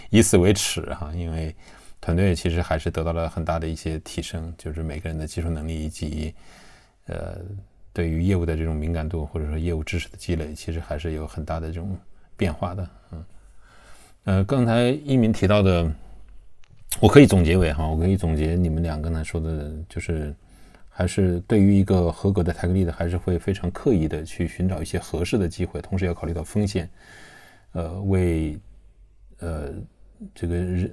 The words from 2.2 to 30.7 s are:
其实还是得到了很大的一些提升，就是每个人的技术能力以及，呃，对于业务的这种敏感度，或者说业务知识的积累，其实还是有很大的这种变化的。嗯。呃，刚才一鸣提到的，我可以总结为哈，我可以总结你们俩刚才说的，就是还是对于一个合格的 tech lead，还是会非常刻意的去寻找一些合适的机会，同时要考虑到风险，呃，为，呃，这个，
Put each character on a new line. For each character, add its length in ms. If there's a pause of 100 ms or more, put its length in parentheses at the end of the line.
其 160
实 100
还 180
是 120
得 120
到 120
了 160
很 120
大 160
的 80
一 80
些 260
提 200
升， 380
就 160
是 80
每 180
个 80
人 80
的 100
技 140
术 80
能 180
力 160
以 60
及， 460 (720)
呃， 320 (560)
对 160
于 120
业 140
务 80
的 100
这 80
种 140
敏 160
感 160
度， 160
或 160
者 60
说 120
业 140
务 100
知 160
识 120
的 80
积 180
累， 180
其 160
实 80
还 200
是 140
有 140
很 160
大 160
的 100
这 120
种 160 (400)
变 160
化 220
的。 160 (220)
嗯。 120 (1000)
呃， 200
刚 200
才 200
一 320
鸣 160
提 160
到 120
的， 320 (1080)
我 80
可 120
以 60
总 180
结 120
为 160
哈， 140
我 120
可 80
以 100
总 200
结 180
你 140
们 120
俩 220
刚 100
才 120
说 160
的， 320 (160)
就 120
是 320 (560)
还 180
是 340
对 200
于 160
一 60
个 300
合 180
格 100
的 120
tech 180
lead， 220
还 160
是 80
会 200
非 160
常 200
刻 200
意 140
的 160
去 240
寻 220
找 120
一 40
些 120
合 280
适 120
的 120
机 160
会， 180
同 160
时 80
要 80
考 100
虑 80
到 120
风 200
险， 240 (840)
呃， 300
为， 540 (840)
呃， 300 (640)
这 140
个， 80 (380)